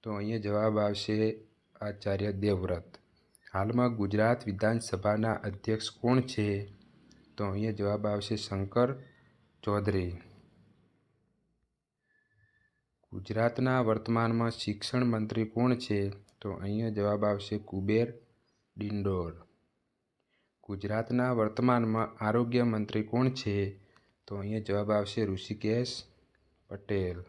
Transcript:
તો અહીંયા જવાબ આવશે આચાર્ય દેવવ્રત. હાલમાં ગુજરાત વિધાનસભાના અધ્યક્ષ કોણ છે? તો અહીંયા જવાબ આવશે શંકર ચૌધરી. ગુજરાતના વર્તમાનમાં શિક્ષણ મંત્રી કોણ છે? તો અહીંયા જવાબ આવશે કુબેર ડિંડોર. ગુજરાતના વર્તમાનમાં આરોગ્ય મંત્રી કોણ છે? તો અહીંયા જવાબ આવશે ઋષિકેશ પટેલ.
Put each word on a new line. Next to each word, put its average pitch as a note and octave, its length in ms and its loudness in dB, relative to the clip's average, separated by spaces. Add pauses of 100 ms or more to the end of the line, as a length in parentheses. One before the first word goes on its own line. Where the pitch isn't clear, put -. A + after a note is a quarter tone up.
તો G#2+ 120 -6
અહીંયા G#2+ 220 -2
જવાબ G#2+ 420 2
આવશે G#2+ 600 2 (420)
આચાર્ય G2+ 500 -2
દેવવ્રત. F#2 680 0 (540)
હાલમાં A#2 420 2
ગુજરાત G#2 500 2
વિધાનસભાના G#2+ 880 0
અધ્યક્ષ G#2+ 580 -4
કોણ B2+ 300 2
છે? G#2 520 -2 (640)
તો G2+ 140 -2
અહીંયા G#2+ 200 -2
જવાબ G#2 360 0
આવશે G#2 280 -2
શંકર G#2+ 600 0 (680)
ચૌધરી. G2 540 0 (3000)
ગુજરાતના A#2 720 0
વર્તમાનમાં A#2 680 2
શિક્ષણ A2+ 540 -2
મંત્રી A2+ 400 0
કોણ A#2+ 300 2
છે? G2+ 360 -2 (300)
તો G2 120 -6
અહીંયા G#2 360 -2
જવાબ G#2 360 0
આવશે G#2 320 -2
કુબેર G#2+ 560 0 (640)
ડિંડોર. G2 680 -4 (1160)
ગુજરાતના A2+ 680 0
વર્તમાનમાં A2+ 920 2
આરોગ્ય A#2+ 380 2
મંત્રી G#2+ 400 0
કોણ B2 260 2
છે? G2+ 500 -2 (480)
તો G2+ 120 -8
અહીંયા G#2 200 -4
જવાબ G#2 320 -2
આવશે G#2 340 0
ઋષિકેશ G#2+ 800 -2 (640)
પટેલ. F#2+ 600 -4